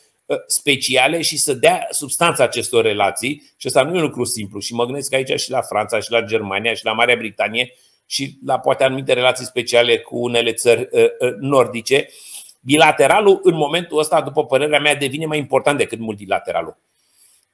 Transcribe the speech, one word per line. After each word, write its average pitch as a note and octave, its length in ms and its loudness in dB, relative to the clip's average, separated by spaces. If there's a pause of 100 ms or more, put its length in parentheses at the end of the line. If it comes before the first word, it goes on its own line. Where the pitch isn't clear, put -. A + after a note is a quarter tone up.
(260)
uh, C#3+ 120 -2 (100)
speciale C#3 720 0
și - 160 -4
să - 160 0
dea D#3+ 360 2
substanța D3 540 0
acestor A#2 400 0
relații. G#2 720 -2
Și - 100 -8
ăsta C3 140 2
nu D3+ 120 0
e F#3 40 0
un F3 40 2
lucru B2 220 -2
simplu. G#2 360 -8
Și G#2+ 140 -10
mă A#2+ 120 0
gândesc C#3 280 -8
aici C3+ 260 -2
și - 120 -6
la B2+ 100 -2
Franța, G#2 380 -2
și G2+ 120 -8
la A#2 100 2
Germania, G#2+ 520 -2
și - 120 -8
la A2+ 60 0
Marea A#2+ 240 2
Britanie, A2+ 580 -4 (320)
și - 400 -8
la C3 140 0
poate C3+ 240 0
anumite C3 300 0
relații B2+ 320 2
speciale A#2+ 520 2
cu A#2 200 -8
unele A#2+ 340 0
țări, A#2+ 400 2
uh, A#2 100 4
uh, A#2+ 380 2
nordice. C3 680 0 (520)
Bilateralul, D#3 840 4
în E3+ 120 4
momentul D#3 440 -2
ăsta, D#3 220 2
după C#3 240 -2
părerea C#3+ 340 0
mea, D3 160 2
devine C#3+ 300 -4
mai D#3 120 -2
important C#3 400 0
decât A2+ 220 -2
multilateralul. F#2+ 800 -6 (760)